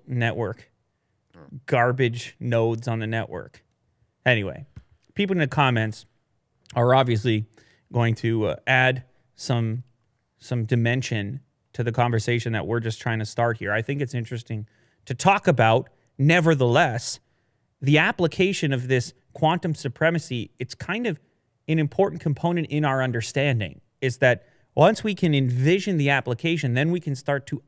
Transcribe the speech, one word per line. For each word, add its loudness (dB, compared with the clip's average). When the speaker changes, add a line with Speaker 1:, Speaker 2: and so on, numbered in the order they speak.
Speaker 1:
network. -4
Speaker 2:
Hmm. -20
Speaker 1:
Garbage 0
nodes -2
on -4
the -6
network. -8
Anyway, 0
people -2
in 0
the 2
comments 0
are 4
obviously 2
going 2
to, -2
uh, -2
add 2
some, -4
some -4
dimension -2
to -6
the -2
conversation 0
that -4
we're -2
just -6
trying -2
to -6
start -2
here. -6
I 0
think -4
it's -6
interesting -8
to -8
talk 2
about, 4
nevertheless, 2
the 4
application 0
of -4
this 0
quantum 0
supremacy. -2
It's -10
kind -6
of -4
an 2
important 0
component -2
in 0
our 0
understanding, -2
is -2
that 4
once 4
we 0
can 2
envision 2
the 2
application, -2
then 2
we -2
can -6
start -4
to -8